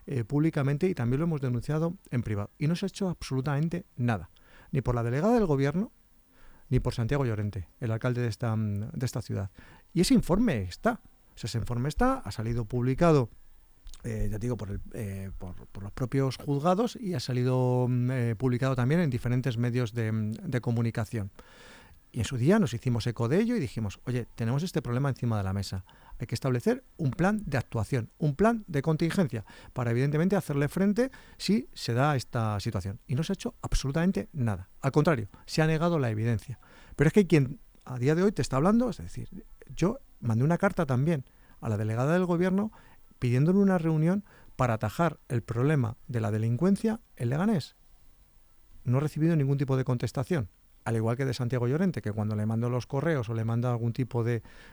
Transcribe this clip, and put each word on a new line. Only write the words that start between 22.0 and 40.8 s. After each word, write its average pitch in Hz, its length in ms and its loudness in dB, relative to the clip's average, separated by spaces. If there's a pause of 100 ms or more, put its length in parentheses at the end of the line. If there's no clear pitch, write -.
Y 113 40 0
en - 20 2
su 135 120 -6
día 156 220 4
nos 151 160 2
hicimos 117 320 -2
eco 117 220 -2
de 120 100 2
ello 233 160 0
y 220 60 0
dijimos, 110 440 -6
"Oye, 120 300 -4
tenemos 127 300 -2
este 165 180 -2
problema 127 260 -2
encima 117 300 -2
de 98 60 -2
la 95 80 -2
mesa. 95 320 -4 (340)
Hay 117 80 -8
que - 80 -8
establecer 135 480 0 (140)
un 135 160 0
plan 202 340 0
de 143 120 -2
actuación, 113 600 -2
un 151 160 0
plan 220 320 4
de 143 160 -2
contingencia, 160 600 0 (280)
para 117 200 0
evidentemente 151 420 2
hacerle 147 320 0
frente 202 460 2 (240)
si 220 380 0
se - 200 -4
da 139 220 4
esta 110 420 -2
situación". 98 480 -4
Y - 80 -4
no 147 80 0
se 180 80 -4
ha 196 40 0
hecho - 280 -8
absolutamente 170 720 0
nada. 110 360 -2 (120)
Al 135 100 0
contrario, 147 380 2 (180)
se - 160 0
ha 156 60 4
negado 160 320 2
la 120 100 0
evidencia. 113 480 -2 (380)
Pero 147 100 6
es - 80 4
que 202 140 6
quien 139 320 2 (240)
a 123 160 -6
día 143 160 4
de 180 80 2
hoy 208 80 4
te 151 100 -2
está 127 140 -2
hablando, 214 340 4
es - 60 -6
decir, 98 320 -10 (440)
yo 208 280 0 (180)
mandé 117 240 2
una 170 160 4
carta 196 280 2